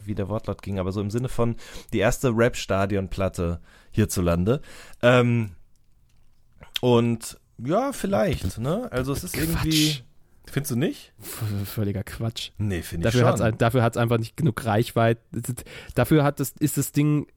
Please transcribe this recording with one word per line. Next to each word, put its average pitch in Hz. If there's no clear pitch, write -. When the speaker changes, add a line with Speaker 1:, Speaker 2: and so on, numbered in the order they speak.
Speaker 1:
wie 107
der 98
Wortlaut 104
ging, 98
aber 92
so 101
im 98
Sinne 120
von 120
die 110
erste 120
Rap-Stadion-Platte 95
hierzulande. 95
Ähm, 120
und 117
ja, 226
vielleicht, 196
ne? 165
Also 127
es -
ist 180
Speaker 2:
Quatsch. 139
Speaker 1:
irgendwie, 156
findest -
du 120
nicht? 180
Speaker 2:
V-, -
völliger 101
Quatsch. -
Speaker 1:
Nee, 98
finde 85
ich 113
Speaker 2:
Dafür 120
Speaker 1:
schon. 117
Speaker 2:
hat's -
ein-, 110
dafür 120
hat's 113
einfach 117
nicht 113
genug -
Reichweite. 113
Dafür 143
hat 143
das, 139
ist -
das 139
Ding 147